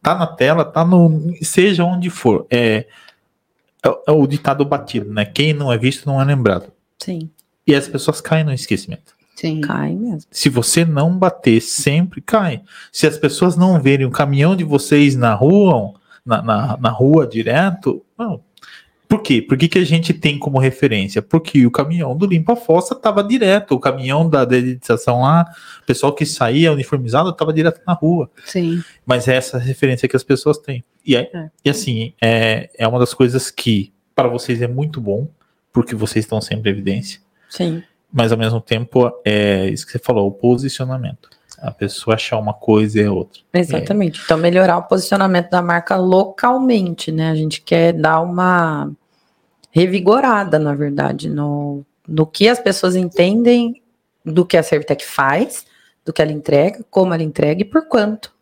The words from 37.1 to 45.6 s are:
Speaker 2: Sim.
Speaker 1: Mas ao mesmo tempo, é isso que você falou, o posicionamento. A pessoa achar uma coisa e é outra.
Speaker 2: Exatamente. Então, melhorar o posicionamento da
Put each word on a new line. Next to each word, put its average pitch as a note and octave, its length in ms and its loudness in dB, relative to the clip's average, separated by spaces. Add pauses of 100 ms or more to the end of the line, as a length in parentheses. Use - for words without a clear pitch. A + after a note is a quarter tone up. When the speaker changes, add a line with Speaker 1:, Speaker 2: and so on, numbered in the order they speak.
Speaker 2:
Sim. E3+ 320 -6 (280)
Speaker 1:
Mas A#2 220 0
ao A2+ 60 0
mesmo A2+ 240 -2
tempo, A#2+ 500 0 (140)
é G2+ 420 2
isso - 160 -6
que - 80 -20
você A#2+ 60 -6
falou, G#2+ 280 0
o G2 60 -2
posicionamento. B2+ 960 -4 (300)
A B2+ 120 -8
pessoa - 440 -4
achar A2 240 -4
uma G#2+ 160 -4
coisa G#2+ 440 2
e G#2 60 2
é G#2 60 0
outra. - 300 -6 (120)
Speaker 2:
Exatamente. E3+ 720 -2
Então, D#3+ 140 2
melhorar F3 400 4
o E3+ 60 -4
posicionamento F#3 640 0
da F3+ 100 2